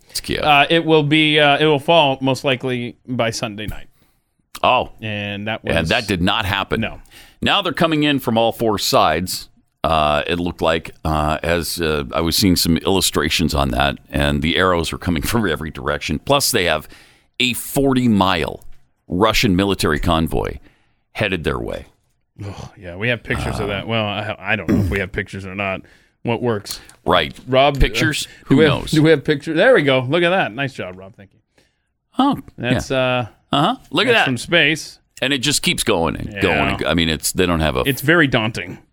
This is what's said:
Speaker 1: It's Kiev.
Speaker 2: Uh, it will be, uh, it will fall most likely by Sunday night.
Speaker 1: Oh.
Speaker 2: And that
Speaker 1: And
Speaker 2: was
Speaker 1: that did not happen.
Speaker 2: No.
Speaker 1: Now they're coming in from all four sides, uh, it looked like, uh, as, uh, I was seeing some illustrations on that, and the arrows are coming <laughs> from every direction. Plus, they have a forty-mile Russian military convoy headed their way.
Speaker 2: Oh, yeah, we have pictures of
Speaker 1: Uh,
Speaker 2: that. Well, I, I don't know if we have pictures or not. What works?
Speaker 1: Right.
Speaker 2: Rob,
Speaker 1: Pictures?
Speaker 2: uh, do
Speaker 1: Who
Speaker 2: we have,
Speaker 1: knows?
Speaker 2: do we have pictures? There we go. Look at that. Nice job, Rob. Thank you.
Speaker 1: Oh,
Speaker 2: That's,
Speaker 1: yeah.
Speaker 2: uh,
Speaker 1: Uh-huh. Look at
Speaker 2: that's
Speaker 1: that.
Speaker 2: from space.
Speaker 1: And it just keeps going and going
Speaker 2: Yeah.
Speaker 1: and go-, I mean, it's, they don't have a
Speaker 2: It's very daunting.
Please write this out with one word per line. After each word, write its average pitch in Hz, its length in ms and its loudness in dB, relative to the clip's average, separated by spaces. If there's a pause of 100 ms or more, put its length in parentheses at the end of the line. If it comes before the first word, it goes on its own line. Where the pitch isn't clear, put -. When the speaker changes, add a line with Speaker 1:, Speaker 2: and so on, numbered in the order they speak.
Speaker 1:
It's - 120 -8
Kiev. - 220 -4
Speaker 2:
Uh, 147 280 4
it 165 160 2
will 156 160 4
be, 151 360 4
uh, 143 200 4
it 151 80 4
will 151 120 4
fall 143 440 4
most 135 200 0
likely 127 540 -4 (100)
by 120 220 -2
Sunday 107 380 -6
night. - 220 -10 (760)
Speaker 1:
Oh. 113 300 2 (100)
Speaker 2:
And 104 440 -6
that 110 160 -4
Speaker 1:
And 80 180 -2
Speaker 2:
was 80 100 -2
Speaker 1:
that 110 180 0
did 92 140 0
not 101 240 0
happen. 92 340 -2
Speaker 2:
No. 92 200 -8 (420)
Speaker 1:
Now 160 180 0
they're 175 140 -4
coming 160 280 0
in 147 160 2
from 117 200 0
all 113 120 4
four 107 280 0
sides, 90 720 0 (340)
uh, 76 420 2
it 87 140 -2
looked 87 220 -4
like, 82 300 -2 (120)
uh, 78 380 0
as, 82 360 -2
uh, 78 260 -2 (100)
I 78 80 0
was 82 120 0
seeing 90 220 4
some 82 220 2
illustrations 80 760 0
on 69 180 0
that, 67 260 0 (100)
and 71 320 0
the 76 160 0
arrows 87 340 0
are 67 80 -8
coming 82 240 -2
<laughs> - 100 -4
from 110 140 0
every 78 240 -4
direction. 71 480 -6
Plus, 139 320 0
they 101 140 0
have 78 240 -2 (520)
a 123 120 0
forty-mile 113 1120 0 (420)
Russian 107 480 2
military 92 460 0
convoy 71 560 -2 (560)
headed 95 320 -4
their 67 140 -2
way. 50 260 -10 (580)
Speaker 2:
Oh, - 360 -14
yeah, 90 180 -16
we 107 120 -4
have 120 160 -4
pictures - 340 -4
of 110 40 -4
Speaker 1:
Uh, 101 40 -4
Speaker 2:
that. 98 220 -6
Well, 113 160 -2
I, 104 340 -6
I 101 180 -2
don't 95 140 -6
know - 100 2
if 95 100 0
we 98 100 -2
have 90 100 -4
pictures 98 340 -8
or 95 120 -10
not. 98 260 -4 (400)
What 117 180 -2
works? 113 400 -4 (240)
Speaker 1:
Right. 82 320 2 (120)
Speaker 2:
Rob, 135 320 4
Speaker 1:
Pictures? 143 460 0
Speaker 2:
uh, - 40 -20 (200)
do 135 40 6
Speaker 1:
Who - 40 6
Speaker 2:
we 160 60 8
have, 147 80 4
Speaker 1:
knows? - 200 -4
Speaker 2:
do 156 100 4
we 156 80 6
have 147 140 4
pictures? 151 320 -2
There 233 180 6
we 160 80 4
go. 135 180 4
Look 143 220 0
at 170 80 2
that. 165 220 0
Nice 131 220 -6
job, 92 240 -12
Rob. 95 180 -20
Thank 98 160 -20
you. - 80 -20 (760)
Speaker 1:
Oh, 269 200 2 (180)
Speaker 2:
That's, 120 340 -2
Speaker 1:
yeah. 127 380 0 (240)
Speaker 2:
uh, 139 40 0
Speaker 1:
Uh-huh. 185 200 2 (140)
Look 196 160 0
at 247 60 2
Speaker 2:
that's 220 80 4
Speaker 1:
that. 170 60 4
Speaker 2:
from 127 120 -2
space. 156 600 0 (200)
Speaker 1:
And 127 120 0
it 139 60 0
just 135 240 0
keeps - 200 -2
going 82 320 2
and - 160 -8 (100)
going 98 40 0
Speaker 2:
Yeah. 95 240 2
Speaker 1:
and - 100 -4
go-, 64 100 -2
I 78 60 2
mean, 82 140 2
it's, 78 240 -2
they 92 140 2
don't 85 140 2
have 76 160 0
a 64 100 0
Speaker 2:
It's 135 160 -2
very 156 260 4
daunting. 110 500 -4 (140)